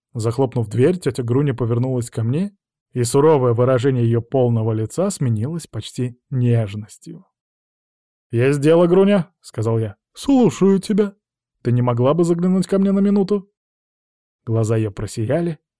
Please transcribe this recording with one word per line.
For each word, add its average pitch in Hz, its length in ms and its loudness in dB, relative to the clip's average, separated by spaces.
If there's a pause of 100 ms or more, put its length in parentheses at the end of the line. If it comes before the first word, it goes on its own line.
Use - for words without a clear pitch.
(140)
Захлопнув 117 560 -2
дверь, 127 280 2
тетя 131 260 -4
Груня 131 300 0
повернулась 123 560 -2
ко - 140 -6
мне, 156 320 -4 (380)
и 127 100 -2
суровое 139 500 2
выражение 123 520 0
ее 117 160 0
полного 117 520 0
лица 110 360 -4
сменилось 135 580 -4
почти 123 520 -8 (100)
нежностью. 120 960 -4 (1040)
«Есть 131 300 2
дело, 165 260 4
Груня», — 196 540 2
сказал 113 380 -4
я. 107 160 -6 (180)
«Слушаю 196 680 2
тебя. 202 360 -2 (460)
Ты 120 100 -2
не 123 100 2
могла 123 320 2
бы 175 100 2
заглянуть 175 440 0
ко 196 120 0
мне 196 120 2
на 196 80 2
минуту?» 202 500 0 (960)
Глаза 113 320 0
ее 110 140 -2
просияли, 127 680 -4 (200)